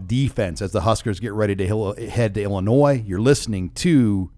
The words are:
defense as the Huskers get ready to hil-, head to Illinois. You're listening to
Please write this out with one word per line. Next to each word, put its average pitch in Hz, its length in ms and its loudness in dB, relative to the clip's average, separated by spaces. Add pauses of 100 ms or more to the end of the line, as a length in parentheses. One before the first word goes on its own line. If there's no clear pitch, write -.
defense 110 560 -2
as 95 100 -4
the 104 80 0
Huskers 104 400 -2
get 104 140 -8
ready 104 220 0
to 92 100 -2
hil-, 104 300 -2
head 113 400 -2
to 107 60 -2
Illinois. 113 640 2
You're 95 140 -4
listening 110 520 2
to 113 640 2